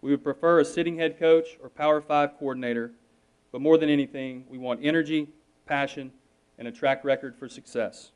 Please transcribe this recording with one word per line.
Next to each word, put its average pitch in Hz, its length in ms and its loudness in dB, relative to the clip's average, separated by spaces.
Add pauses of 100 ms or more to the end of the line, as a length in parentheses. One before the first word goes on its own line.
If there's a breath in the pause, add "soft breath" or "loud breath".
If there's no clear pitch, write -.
We 139 100 -2
would 139 120 0
prefer 165 360 4
a 156 60 6
sitting 170 320 -4
head 160 220 -2
coach 160 420 2
or 135 60 -18
Power 151 320 0
Five 147 380 0
coordinator, 123 540 -4 (600)
but 127 80 -8
more 156 180 6
than 151 120 2
anything, 131 580 -2
we 127 100 -18
want 127 260 -6
energy, 151 460 0 (360)
passion, 139 460 -6 (480)
and 120 80 -12
a 117 40 -10
track 135 320 -2
record 135 320 -2
for 131 140 -16
success. - 680 -10